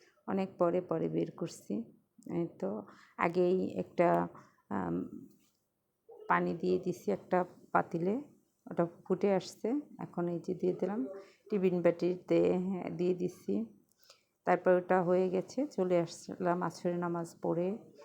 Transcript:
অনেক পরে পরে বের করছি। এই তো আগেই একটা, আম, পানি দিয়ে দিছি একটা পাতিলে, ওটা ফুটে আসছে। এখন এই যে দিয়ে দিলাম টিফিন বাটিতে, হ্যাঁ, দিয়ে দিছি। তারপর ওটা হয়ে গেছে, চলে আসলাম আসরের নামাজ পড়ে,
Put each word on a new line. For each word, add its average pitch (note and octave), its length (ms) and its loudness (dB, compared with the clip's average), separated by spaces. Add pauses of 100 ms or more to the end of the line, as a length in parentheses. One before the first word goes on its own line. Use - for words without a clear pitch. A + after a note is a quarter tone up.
(280)
অনেক G3 300 -2
পরে F3 240 2
পরে E3 280 -2
বের D#3+ 220 -2
করছি। G3+ 520 -8 (480)
এই E3+ 160 -2 (120)
তো G3+ 240 -6 (340)
আগেই F3+ 560 2
একটা, F3 540 2 (420)
আম, F2+ 400 -4 (1160)
পানি F3 260 2
দিয়ে F3+ 260 0
দিছি F3+ 320 -4
একটা F#3 340 0 (260)
পাতিলে, F3 500 0 (500)
ওটা F3 140 2
ফুটে F#3 480 0
আসছে। F#3+ 400 -2 (260)
এখন F3 300 -4
এই E3+ 100 -4
যে F3+ 140 -6
দিয়ে F3+ 200 0
দিলাম G#3 340 -4 (420)
টিফিন F3+ 320 2
বাটিতে, F3 760 4
হ্যাঁ, F#3 320 -4
দিয়ে F3 240 0
দিছি। F3+ 520 -4 (800)
তারপর F3+ 260 4
ওটা F3+ 300 4
হয়ে F3+ 280 2
গেছে, F#3+ 380 -2
চলে F3+ 320 2
আসলাম F3 640 -2
আসরের F3 360 -4
নামাজ E3+ 420 -4
পড়ে, F3 360 -2 (280)